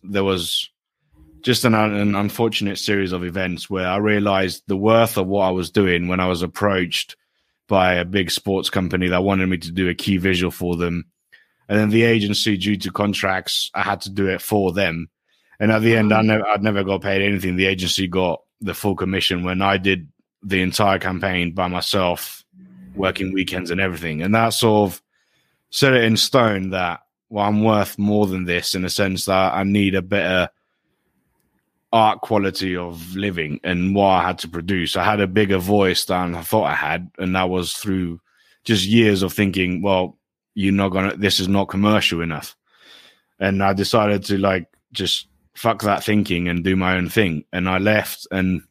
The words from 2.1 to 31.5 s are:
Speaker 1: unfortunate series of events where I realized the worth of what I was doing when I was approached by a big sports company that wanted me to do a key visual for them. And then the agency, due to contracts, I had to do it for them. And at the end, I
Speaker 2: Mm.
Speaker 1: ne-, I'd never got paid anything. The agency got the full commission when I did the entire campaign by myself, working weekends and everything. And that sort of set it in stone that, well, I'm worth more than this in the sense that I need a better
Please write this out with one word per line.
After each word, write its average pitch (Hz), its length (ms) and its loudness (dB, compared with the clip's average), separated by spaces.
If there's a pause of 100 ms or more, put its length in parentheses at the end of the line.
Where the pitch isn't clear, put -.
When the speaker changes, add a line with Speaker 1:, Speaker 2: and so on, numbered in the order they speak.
Speaker 1:
unfortunate 101 640 -2
series 98 340 -2
of 90 100 -4
events 90 480 -6
where 92 160 -4
I 90 120 -2
realized 101 680 0
the 98 100 -2
worth 110 420 4
of 95 80 0
what 98 200 2
I 92 40 2
was 92 200 -2
doing 90 380 2
when 92 120 0
I 92 60 2
was 90 160 0
approached 90 760 -2 (520)
by 92 260 4
a 87 100 0
big 90 260 -2
sports - 400 -2
company 92 380 0
that 90 160 2
wanted 98 220 2
me 92 120 0
to 82 120 -10
do 90 180 0
a 87 60 0
key 98 220 0
visual 90 340 0
for 87 260 -4
them. 85 280 -4 (640)
And 104 100 2
then 107 120 2
the 113 120 4
agency, 107 540 2
due 95 220 -2
to 92 120 -8
contracts, 95 840 -2
I 98 80 -4
had 95 200 -2
to 98 80 -12
do 98 160 -2
it 92 160 -2
for 98 300 0
them. 85 360 -2 (520)
And 107 100 2
at 110 120 0
the 113 140 4
end, 107 160 4
I 110 100 4
Speaker 2:
Mm. 110 40 2
Speaker 1:
ne-, 107 240 0
I'd 101 120 0
never 101 200 0
got 95 200 -2
paid 98 200 -2
anything. 95 340 -2
The 95 100 2
agency 95 420 -2
got 90 340 -2 (180)
the 90 140 -6
full 98 200 -2
commission 92 500 -2
when 92 160 -2
I 98 160 2
did 92 320 0 (340)
the 95 200 0
entire 95 360 2
campaign 90 540 -2
by 90 160 -2
myself, 90 720 -2 (520)
working 95 380 -2
weekends 90 380 -4
and 87 100 -2
everything. 82 420 -4
And 98 120 0
that 113 160 4
sort 107 400 4
of - 120 -16 (680)
set 135 240 2
it 120 100 6
in 113 120 2
stone 101 540 2
that, 90 300 -4 (300)
well, 104 160 -2
I'm 104 180 2
worth 107 340 2
more 104 280 2
than 92 180 -4
this 87 300 -4
in 92 80 -4
the 90 80 -4
sense 95 340 -2
that 95 300 2
I 95 100 -2
need 98 300 2
a 95 80 0
better 92 480 0 (1400)